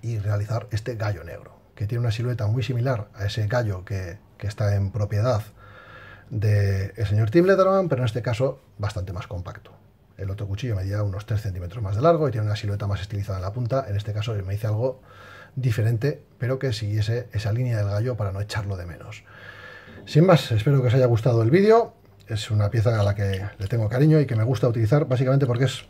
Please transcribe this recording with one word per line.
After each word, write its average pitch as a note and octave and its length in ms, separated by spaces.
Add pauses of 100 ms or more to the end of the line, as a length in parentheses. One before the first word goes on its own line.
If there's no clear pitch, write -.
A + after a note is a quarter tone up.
y A#2 180
realizar G#2 520
este A2+ 240
gallo G#2 280
negro, - 360 (160)
que G#2 100
tiene A#2 140
una A#2+ 120
silueta A2+ 360
muy B2 160
similar A#2+ 500
a G2+ 120
ese G#2 220
gallo G#2 380
que, F#2 320 (200)
que G#2 100
está G2+ 280
en G2 160
propiedad G#2+ 500 (880)
del G2+ 640 (120)
señor G#2+ 240
Tim E3+ 160
Lederman, F#3+ 420
pero B2+ 140
en B2 40
este A#2 160
caso B2+ 400 (160)
bastante F#2+ 360
más F2+ 140
compacto. - 440 (460)
El G2 140
otro G#2 160
cuchillo G#2 280
medía G2 280
unos G2 220
tres G#2 160
centímetros F2+ 420
más G2+ 120
de A2+ 60
largo D#3 260
y B2 40
tiene G#2+ 160
una G#2 80
silueta G#2 320
más G2 140
estilizada G2+ 360
en F2+ 60
la G2 100
punta. B2+ 340
En G2+ 80
este G#2 180
caso G#2+ 200 (120)
me G2 100
hice G#2+ 120
algo A2 340 (540)
diferente, A#2+ 680 (140)
pero B2+ 200
que C3 160
siguiese A2 600
esa G#2 200
línea A#2+ 240
del G#2 100
gallo A2 300
para G2+ 140
no G2 100
echarlo G2+ 360
de F2+ 80
menos. - 380 (840)
Sin D#3 200
más, F3+ 260
espero C3 300
que B2 60
os A2+ 60
haya C3 120
gustado A#2 380
el A2+ 80
vídeo. A3 420 (340)
Es G#2+ 220
una G#2 220
pieza A2 280
a G#2 40
la G2+ 100
que G2 320 (120)
le G2 100
tengo A2 220
cariño D3+ 300
y C#3+ 60
que A#2 100
me A2 80
gusta A#2+ 240
utilizar A#2 380
básicamente C3 400
porque A#2+ 200
es - 240